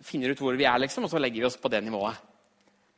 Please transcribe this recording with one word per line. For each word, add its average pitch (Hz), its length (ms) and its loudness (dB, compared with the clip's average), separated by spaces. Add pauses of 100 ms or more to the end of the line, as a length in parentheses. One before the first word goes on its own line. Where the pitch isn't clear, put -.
finner 135 240 0
ut 143 100 -4
hvor 131 160 0
vi 139 80 4
er, 123 160 4
liksom, 139 240 -2
og 165 60 -4
så 165 100 0
legger 117 220 -2
vi 123 80 2
oss - 80 -8
på 131 100 0
det 107 140 0
nivået.» 110 480 -6 (680)